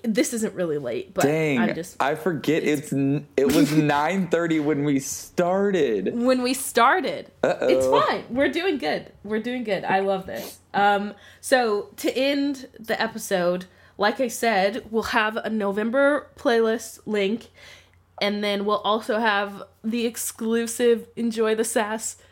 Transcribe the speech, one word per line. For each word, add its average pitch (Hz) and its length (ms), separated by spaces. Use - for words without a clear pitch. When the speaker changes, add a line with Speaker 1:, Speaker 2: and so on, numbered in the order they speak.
Speaker 1:
this 233 320
isn't 220 220
really 160 240
late, 123 340
but 185 100
Speaker 2:
Dang, 147 360
Speaker 1:
I'm 110 160
just - 260
Speaker 2:
I 139 140
forget 151 480
Speaker 1:
it's 147 220
Speaker 2:
it's - 80
n-, 139 340
it 135 80
was 143 260
Speaker 1:
<laughs> 156 60
Speaker 2:
nine 156 520
thirty 165 300
when 143 240
we 143 160
started. 175 1160
Speaker 1:
When 254 260
we 247 140
started. 240 760
Speaker 2:
Uh-oh. 135 240
Speaker 1:
It's 131 180
fine. 370 460
We're 277 200
doing 339 280
good. 190 320
We're 214 180
doing 247 220
good. 196 200
I 190 160
love 196 260
this. - 320
Um, 202 400
so 226 560
to - 200
end 277 500
the 220 200
episode, 185 680
like 208 200
I 254 100
said, 214 600
we'll 220 140
have 220 340
a 214 140
November 220 840
playlist 226 680
link, 208 440
and 208 240
then 202 220
we'll 208 140
also 214 400
have 202 420
the 226 240
exclusive 233 1080
Enjoy 226 380
the 220 100
Sass 220 520